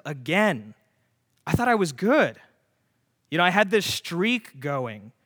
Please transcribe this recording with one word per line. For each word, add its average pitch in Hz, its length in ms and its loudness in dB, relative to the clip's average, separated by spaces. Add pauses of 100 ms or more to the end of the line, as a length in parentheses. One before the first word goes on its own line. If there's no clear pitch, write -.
again? 143 680 -2 (720)
I 160 60 -6
thought 240 160 2
I 240 80 4
was 180 160 0
good. 190 480 2 (920)
You 151 80 -4
know, 175 60 4
I 180 60 4
had 196 200 2
this 208 220 0
streak 185 680 -4
going. 120 500 -6 (140)